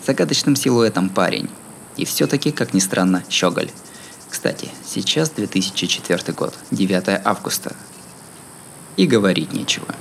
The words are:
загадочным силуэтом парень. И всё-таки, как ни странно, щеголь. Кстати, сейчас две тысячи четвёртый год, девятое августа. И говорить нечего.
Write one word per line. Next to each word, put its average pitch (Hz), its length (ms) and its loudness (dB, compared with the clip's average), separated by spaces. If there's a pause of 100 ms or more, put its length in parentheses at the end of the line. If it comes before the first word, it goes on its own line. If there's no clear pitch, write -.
загадочным 143 480 2
силуэтом 117 540 4
парень. 90 400 2 (480)
И - 80 -2
всё-таки, - 480 0
как 120 200 -4
ни 98 60 4
странно, 92 500 2
щеголь. 85 420 0 (600)
Кстати, - 380 -6 (180)
сейчас - 440 -2
две 104 180 -2
тысячи - 380 -2
четвёртый - 480 -2
год, - 200 -4 (160)
девятое 98 540 2
августа. - 500 -2 (1200)
И 185 120 4
говорить 95 440 2
нечего. - 480 -4